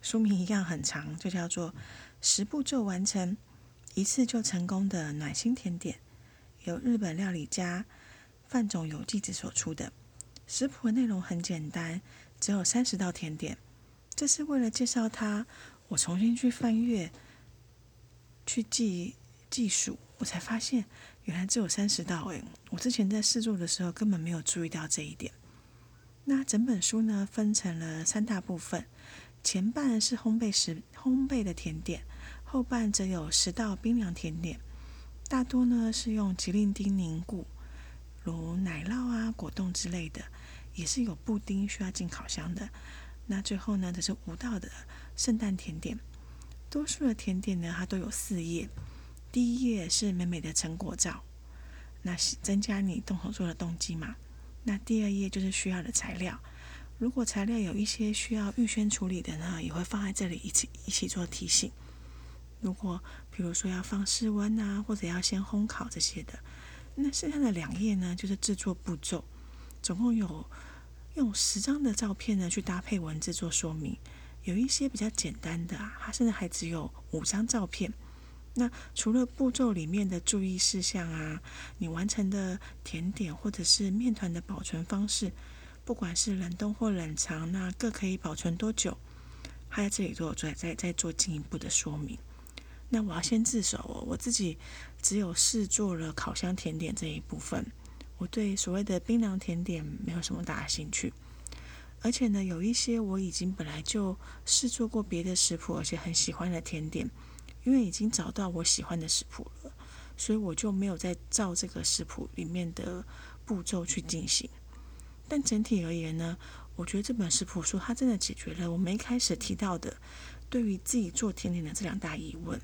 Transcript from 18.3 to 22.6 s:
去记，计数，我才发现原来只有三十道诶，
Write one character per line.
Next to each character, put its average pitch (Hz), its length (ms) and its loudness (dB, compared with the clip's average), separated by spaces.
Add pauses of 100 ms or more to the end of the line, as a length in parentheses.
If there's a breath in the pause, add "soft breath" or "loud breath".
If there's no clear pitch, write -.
去 - 160 0
记， 196 540 0 (340)
计 233 180 2
数， - 300 2 (220)
我 - 60 0
才 - 140 -2
发 226 200 -2
现 233 260 2 (380 loud breath)
原 160 120 -2
来 180 120 2
只 240 120 2
有 196 80 2
三 208 220 2
十 175 140 2
道 165 220 -2
诶， 180 180 -6 (260)